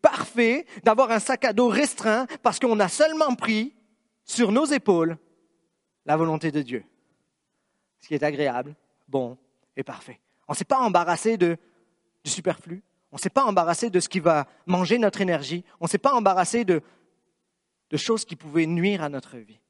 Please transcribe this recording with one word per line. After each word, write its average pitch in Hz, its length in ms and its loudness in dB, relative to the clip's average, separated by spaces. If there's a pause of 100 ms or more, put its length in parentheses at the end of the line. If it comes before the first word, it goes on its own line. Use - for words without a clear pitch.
parfait, 262 640 2 (180)
d'avoir 226 280 4
un 226 80 0
sac 262 260 -2
à 226 80 0
dos 247 140 2
restreint, 226 580 0 (160)
parce 226 160 0
qu'on 226 220 0
a 196 80 4
seulement 311 480 2
pris 226 400 -2 (500)
sur 226 260 0
nos 262 140 4
épaules 175 500 2 (920)
la 147 100 2
volonté 160 340 -2
de 147 120 -2
Dieu. 117 200 -8 (1160)
Ce - 80 -20
qui 156 80 -4
est 143 80 -2
agréable, 143 520 -4 (320)
bon 127 300 -4 (400)
et 135 60 -8
parfait. - 360 -16 (280)
On 147 60 -6
ne - 40 -6
s'est 175 80 -6
pas - 140 0
embarrassé 180 580 0
de, 170 180 2 (680)
du 151 80 -8
superflu. 175 500 -6 (300)
On 135 60 -16
ne - 20 -12
s'est 190 100 -6
pas 269 140 2
embarrassé 190 480 2
de 185 80 2
ce - 100 -2
qui 196 100 -4
va 156 280 2 (180)
manger 180 320 0
notre 208 240 0
énergie. 170 420 -2 (160)
On 170 60 -6
ne 170 40 -4
s'est - 100 -2
pas 277 140 2
embarrassé 202 520 2
de, 170 160 2 (1120)
de 151 60 -4
choses 226 280 -2
qui 170 100 -16
pouvaient 160 300 -2
nuire 175 380 0
à 147 60 -6
notre 135 280 -12
vie. 107 220 -20 (100)